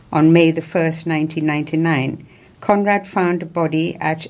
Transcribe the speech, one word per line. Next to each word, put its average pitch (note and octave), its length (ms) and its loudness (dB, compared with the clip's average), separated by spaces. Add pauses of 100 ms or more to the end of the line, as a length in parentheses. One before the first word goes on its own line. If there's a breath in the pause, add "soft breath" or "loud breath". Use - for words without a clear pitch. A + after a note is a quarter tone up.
(120)
on D#3 200 4
May E3 180 6
the E3 120 -4
first, D#3+ 440 -4
nineteen D#3 400 -4
ninety-nine, D3+ 800 -2 (340 loud breath)
Conrad G3+ 460 0
found F3 380 -2
a - 20 -8
body D#3+ 540 -2
at D#3+ 300 -4